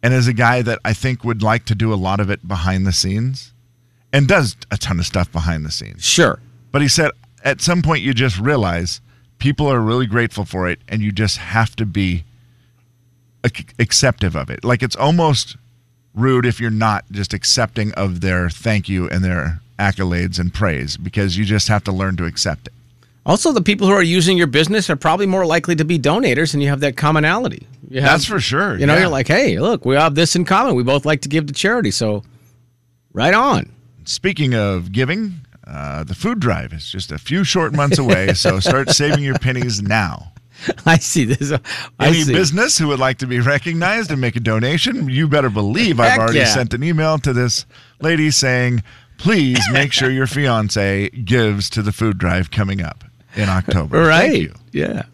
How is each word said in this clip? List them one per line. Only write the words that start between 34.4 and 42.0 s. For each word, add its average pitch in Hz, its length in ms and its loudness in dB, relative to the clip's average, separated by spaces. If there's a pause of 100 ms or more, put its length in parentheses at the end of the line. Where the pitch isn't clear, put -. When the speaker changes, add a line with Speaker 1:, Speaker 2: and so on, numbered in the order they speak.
Speaker 1:
of 95 360 -2
giving, 170 440 -2 (320)
uh, 71 360 -8
the 92 120 -6
food 233 240 -4
drive 87 340 -2
is 76 160 -12
just 92 220 -10
a 73 80 -8
few 180 240 -2
short 160 300 0
months 143 260 2
away, 98 340 2
so - 260 0
start 135 300 0
Speaker 2:
<laughs> 135 120 2
Speaker 1:
saving 147 220 0
your 135 140 -2
pennies 123 460 -2
now. 101 480 -2 (540)
Speaker 2:
I 165 120 6
see - 280 0
this. 135 260 -2 (480)
I 127 80 2